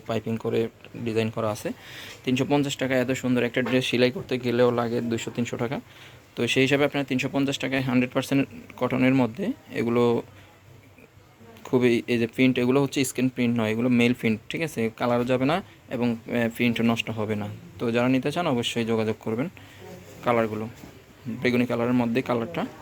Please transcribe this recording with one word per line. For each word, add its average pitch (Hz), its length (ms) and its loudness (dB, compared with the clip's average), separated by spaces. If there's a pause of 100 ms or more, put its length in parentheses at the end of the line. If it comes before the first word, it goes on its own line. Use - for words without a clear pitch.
পাইপিং 113 300 -2
করে 113 320 0 (360)
ডিজাইন 110 240 0
করা 113 200 -4
আছে। 110 220 -6 (520)
তিনশো 127 260 2
পঞ্চাশ 143 280 2
টাকা 135 180 0
এত 127 160 2
সুন্দর 123 320 0
একটা 120 180 0
ড্রেস 127 240 2
সেলাই 123 260 4
করতে 127 260 -4
গেলেও 123 340 4
লাগে 117 300 0
দুইশো 117 340 -4
তিনশো - 220 -4
টাকা। 127 220 -4 (560)
তো 120 120 0
সেই 131 160 4
হিসাবে 139 220 4
আপনার 143 180 0
তিনশো 135 280 -2
পঞ্চাশ 139 260 0
টাকায় 135 240 -2
হান্ড্রেড 127 300 2
পার্সেন্ট 139 380 0 (280)
কটনের 127 360 2
মধ্যে 135 380 0 (220)
এগুলো 117 500 2 (1400)
খুবই, 120 440 4
এই 120 120 0
যে 117 80 2
প্রিন্ট, 131 320 2
এগুলো 127 240 4
হচ্ছে 139 200 0
স্ক্রিন 127 260 -2
প্রিন্ট 120 300 0
নয়, 110 120 2
এগুলো 117 180 0
মেল 120 240 4
প্রিন্ট, 110 260 0 (100)
ঠিক 156 120 -6
আছে? 117 360 -2
কালারও 120 260 0
যাবে 127 220 0
না 170 180 0 (260)
এবং, 120 260 -2 (120)
এ, 117 280 0
প্রিন্টও 117 280 0
নষ্ট 113 260 0
হবে 107 260 -2
না। 104 120 -6 (320)
তো 120 120 -2
যারা 120 180 2
নিতে 131 220 0
চান 175 160 -2
অবশ্যই 120 380 -2
যোগাযোগ 110 340 0
করবেন। 117 300 -4 (760)
কালারগুলো 110 440 0 (600)
বেগুনি 123 380 0
কালারের 120 280 0
মধ্যে 120 280 2
কালারটা 123 440 -2 (160)